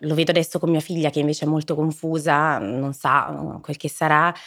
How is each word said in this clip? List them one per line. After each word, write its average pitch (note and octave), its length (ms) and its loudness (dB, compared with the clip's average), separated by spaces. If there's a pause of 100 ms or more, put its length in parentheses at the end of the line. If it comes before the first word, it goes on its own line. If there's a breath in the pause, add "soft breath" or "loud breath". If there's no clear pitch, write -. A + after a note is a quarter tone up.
lo D3+ 140 -2
vedo D#3+ 160 2
adesso E3+ 280 0
con E3+ 100 0
mia D#3+ 100 4
figlia D#3 300 -2
che D3 100 -2
invece D3 260 0
è - 20 2
molto D3+ 280 0
confusa, D#3 840 0
non C3 360 -4
sa, C#3 380 0
mm, D3 300 -8
quel D3 160 -8
che D3 120 -8
sarà, D#3+ 440 2 (140)